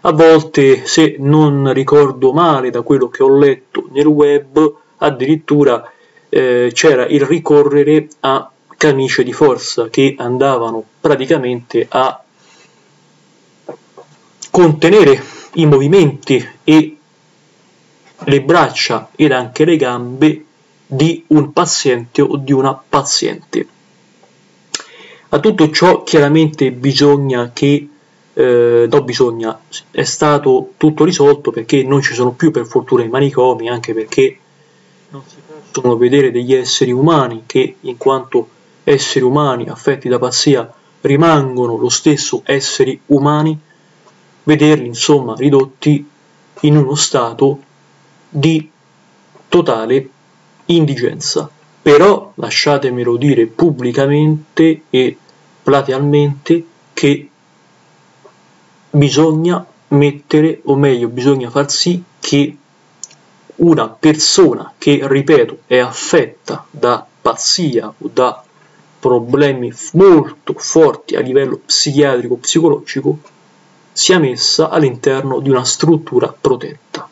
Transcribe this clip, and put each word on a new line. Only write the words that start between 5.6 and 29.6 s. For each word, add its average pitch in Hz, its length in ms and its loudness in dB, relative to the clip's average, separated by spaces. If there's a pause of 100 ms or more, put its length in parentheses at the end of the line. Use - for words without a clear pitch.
eh, 123 420 0
c'era 127 340 2
il 139 200 0
ricorrere 147 840 2 (120)
a 135 300 -4 (240)
camicie 135 480 0
di 120 120 -4
forza 120 560 0
che 139 260 0
andavano 120 640 -4 (160)
praticamente 127 920 -2
a - 320 -4 (2250)
contenere 160 720 4 (320)
i 165 120 2
movimenti 143 800 2 (160)
e 156 320 2 (1200)
le 139 260 0
braccia 139 720 -2
ed 147 180 0
anche 127 340 -2
le 170 100 2
gambe 127 680 -2 (420)
di 156 420 -2
un 147 240 2
paziente 139 720 -2
o 139 140 0
di 139 160 -4
una 135 360 0
paziente. - 760 -4 (1600)
A 143 80 0
tutto 160 320 2
ciò 175 320 2
chiaramente 147 720 0
bisogna 135 800 0
che, 143 360 -2 (440)
eh, 120 580 2
no, 143 120 2
bisogna, 117 580 -4 (300)